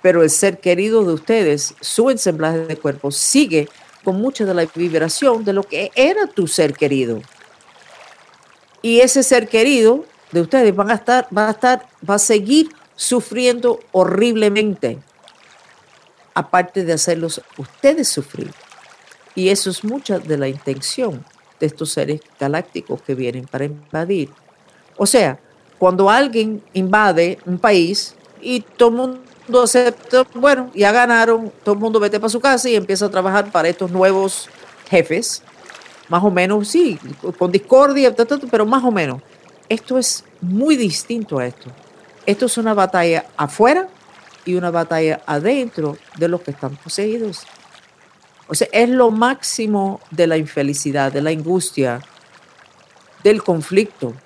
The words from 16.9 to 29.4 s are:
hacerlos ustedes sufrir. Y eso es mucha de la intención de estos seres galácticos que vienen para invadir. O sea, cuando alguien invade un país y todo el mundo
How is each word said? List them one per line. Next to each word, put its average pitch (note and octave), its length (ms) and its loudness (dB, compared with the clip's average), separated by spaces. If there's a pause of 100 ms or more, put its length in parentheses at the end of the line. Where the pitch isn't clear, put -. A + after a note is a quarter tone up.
hacerlos E3 500 -4 (140)
ustedes C#4 500 0
sufrir. - 480 -8 (800)
Y F#3+ 140 0
eso G3 200 0
es F3+ 140 -8
mucha A3 380 -4
de D#3 180 -4
la C#3 80 -2
intención C#3 800 -6 (340)
de D#3+ 80 -2
estos D3+ 240 -6
seres D3+ 300 -4 (180)
galácticos C#3+ 640 -6
que C3+ 140 -6
vienen B2+ 300 -8
para - 180 -8
invadir. D#3+ 680 -6 (680)
O G3+ 100 -2
sea, F3+ 340 2 (360)
cuando F#3 320 4
alguien A3 540 0 (100)
invade F#3 720 2
un F3+ 120 -4
país F#3+ 560 0 (260)
y B3 200 -6
todo A#3 300 2
el A#3 40 -4
mundo B3+ 280 -6 (400)